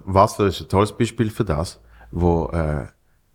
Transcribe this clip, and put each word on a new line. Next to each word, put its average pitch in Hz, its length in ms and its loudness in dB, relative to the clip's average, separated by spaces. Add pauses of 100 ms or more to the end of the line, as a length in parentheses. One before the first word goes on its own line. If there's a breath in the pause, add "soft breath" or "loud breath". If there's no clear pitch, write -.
Wasser 98 420 2
ist 95 140 -2
ein 78 80 -14
tolles 104 240 2
Beispiel 110 380 -2
für 113 140 -4
das, 82 360 -4 (300 soft breath)
wo, 85 420 0
äh, 76 300 -2 (520)